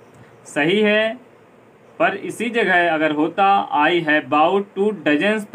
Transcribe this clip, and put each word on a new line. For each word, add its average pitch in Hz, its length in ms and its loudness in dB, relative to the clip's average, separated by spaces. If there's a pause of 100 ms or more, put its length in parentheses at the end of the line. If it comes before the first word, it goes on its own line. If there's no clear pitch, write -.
(460)
सही 175 360 0
है, 214 340 0 (840)
पर 185 160 0
इसी 196 340 -8
जगह 180 440 0
अगर 156 180 0
होता, 196 580 0 (140)
"I 165 80 2
have 151 340 0
bought 165 380 2 (160)
two 208 160 0 (120)
dozen 190 320 0 (160)